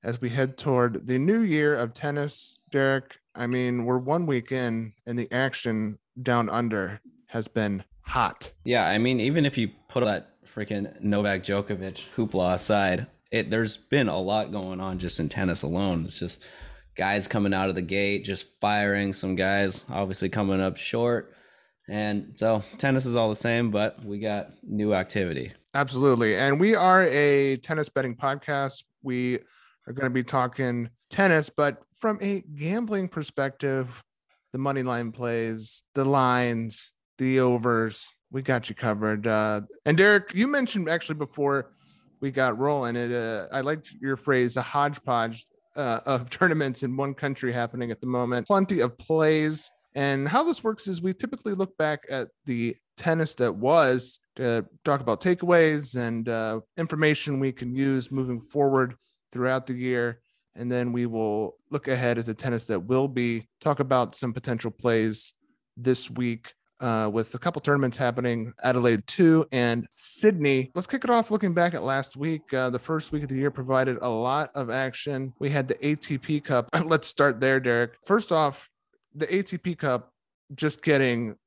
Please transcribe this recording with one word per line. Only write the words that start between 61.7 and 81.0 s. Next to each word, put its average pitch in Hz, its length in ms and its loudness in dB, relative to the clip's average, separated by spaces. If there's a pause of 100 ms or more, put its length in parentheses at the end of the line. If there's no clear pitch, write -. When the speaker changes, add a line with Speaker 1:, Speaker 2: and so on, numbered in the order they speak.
Speaker 1:
ahead 120 280 2
at 117 80 -4
the 113 80 -6
tennis 117 340 -4
that 101 140 0
will 127 260 2
be, 120 420 -2 (120)
talk 147 200 0
about 127 340 2
some 123 180 -4
potential 120 380 -6
plays 110 640 0 (420)
this 123 340 0
week, 117 440 -6 (260)
uh, 110 320 0
with 110 220 -2
a 131 40 -8
couple 165 220 -2
tournaments 139 380 2
happening, 120 640 -2
Adelaide 120 440 2
two 160 460 6
and 120 340 2 (120)
Sydney. 143 760 2
Let's 185 120 -6
kick 262 180 -6
it 240 60 -2
off 233 200 4
looking 208 220 0
back 170 220 2
at 135 80 -4
last 135 340 -2
week. 151 380 -4
Uh, 127 160 2
the 123 80 -2
first 156 340 -4
week 147 120 -4
of 131 40 -8
the 135 80 -4
year 135 140 2
provided 131 500 0
a 123 80 -2
lot 127 460 0
of 127 160 -4
action. 131 680 -4
We 143 120 -2
had 139 180 0
the 131 180 -2
A 147 100 2
T 147 200 -6
P 147 240 -2
Cup. 123 320 0
<laughs> 160 140 2
Let's 160 220 2
start 135 320 2
there, 131 200 4
Derek. 120 320 0 (140)
First 214 260 2
off, 151 380 0 (440)
the 151 200 -4
A 196 80 2
T 190 160 -8
P 175 160 -4
Cup 127 360 -2 (440)
just 151 280 -2
getting 123 540 2 (100)